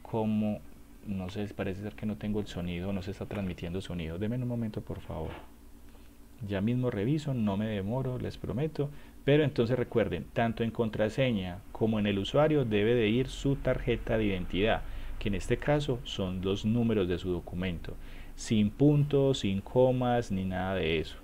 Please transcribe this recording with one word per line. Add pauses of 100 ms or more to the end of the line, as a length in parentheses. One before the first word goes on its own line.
cómo, (460)
no
sé,
parece
ser
que
no
tengo
el
sonido,
no
se
está
transmitiendo
sonido.
Denme
un
momento,
por
favor. (1120)
Ya
mismo
reviso,
no
me
demoro,
les
prometo. (360)
Pero
entonces
recuerden,
tanto
en
contraseña (120)
como
en
el
usuario
debe
de
ir
su
tarjeta
de
identidad, (380)
que
en
este
caso
son
los
números
de
su
documento, (420)
sin
puntos,
sin
comas,
ni
nada
de
eso.